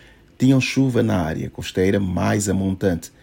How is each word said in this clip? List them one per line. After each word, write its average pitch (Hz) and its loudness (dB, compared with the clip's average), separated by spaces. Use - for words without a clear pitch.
tinham 131 4
chuva 127 0
na 107 0
área 80 -4
costeira 98 0
mais 101 -2
a 95 0
montante 95 -2